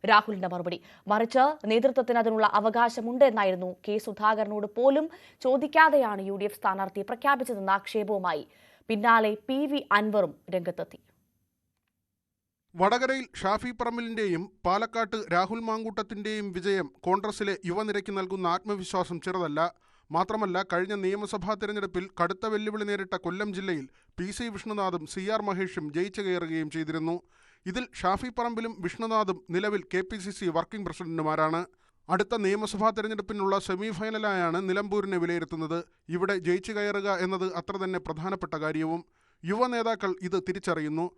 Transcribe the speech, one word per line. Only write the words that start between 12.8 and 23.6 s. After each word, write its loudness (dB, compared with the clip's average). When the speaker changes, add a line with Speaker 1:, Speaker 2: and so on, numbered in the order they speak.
Speaker 2:
ഷാഫി 0
പറമ്പിലിന്റെയും -2
പാലക്കാട്ട് 0
രാഹുൽ 2
മാങ്കൂട്ടത്തിന്റെയും -4
വിജയം 0
കോൺഗ്രസിലെ 0
യുവനിരയ്ക്ക് -2
നൽകുന്ന -4
ആത്മവിശ്വാസം -2
ചെറുതല്ല. -2
മാത്രമല്ല, 0
കഴിഞ്ഞ 0
നിയമസഭാ -2
തെരഞ്ഞെടുപ്പിൽ -6
കടുത്ത -4
വെല്ലുവിളി -4
നേരിട്ട -4
കൊല്ലം -4
ജില്ലയിൽ -4